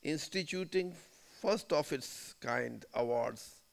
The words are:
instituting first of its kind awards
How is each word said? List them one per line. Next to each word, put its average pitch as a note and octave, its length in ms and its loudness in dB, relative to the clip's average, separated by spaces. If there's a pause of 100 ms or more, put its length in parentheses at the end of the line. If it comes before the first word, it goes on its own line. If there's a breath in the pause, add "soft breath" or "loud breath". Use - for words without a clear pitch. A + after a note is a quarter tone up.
instituting F3+ 920 -2 (460)
first G3 320 2
of D3 200 4
its - 480 -6
kind A#2+ 440 0 (100)
awards A#2 680 0 (120)